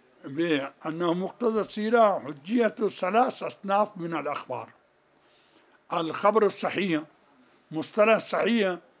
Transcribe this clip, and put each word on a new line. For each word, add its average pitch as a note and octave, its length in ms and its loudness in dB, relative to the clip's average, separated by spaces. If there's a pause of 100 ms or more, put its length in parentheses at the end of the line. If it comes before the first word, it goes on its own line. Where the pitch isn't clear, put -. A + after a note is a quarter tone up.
(260)
بأنه D#3+ 880 -2
مقتضى G#3+ 480 -2
السيرة G#3+ 580 2
حجية D#3+ 480 -2
ثلاث G#3 760 0
أصناف G3 520 -2
من E3+ 180 -8
الأخبار. C#3 560 -6 (1200)
الخبر G3+ 520 2
الصحيح، E3+ 580 -2 (680)
مصطلح G#3 460 2
صحيح، F3+ 600 0 (240)